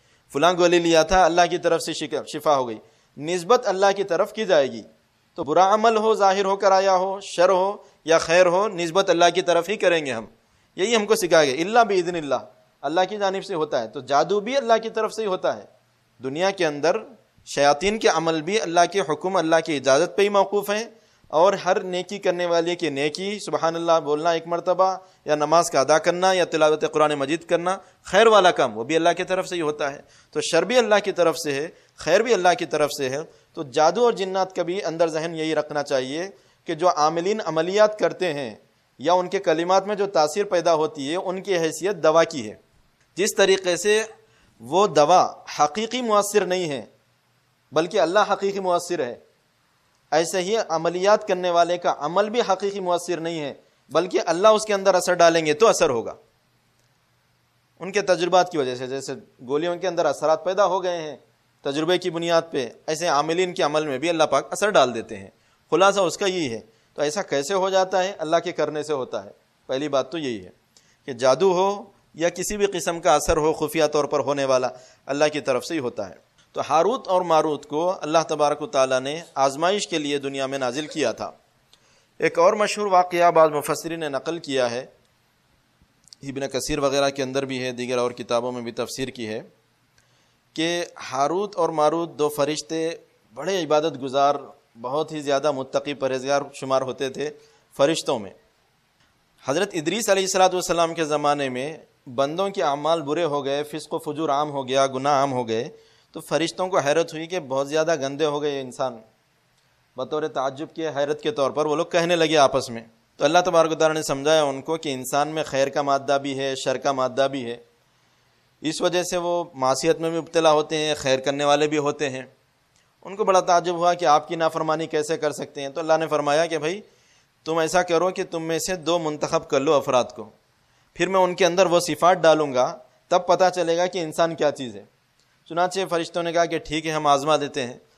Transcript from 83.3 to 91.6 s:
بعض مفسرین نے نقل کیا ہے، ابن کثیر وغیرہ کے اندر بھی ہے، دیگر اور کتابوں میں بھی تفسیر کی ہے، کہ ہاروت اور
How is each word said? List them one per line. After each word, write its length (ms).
بعض 180
مفسرین 500
نے 100
نقل 300
کیا 320
ہے، 140
ابن 240
کثیر 320
وغیرہ 300
کے 140
اندر 220
بھی 180
ہے، 80
دیگر 260
اور 140
کتابوں 400
میں 100
بھی 100
تفسیر 360
کی 200
ہے، 140
کہ 320
ہاروت 440
اور 140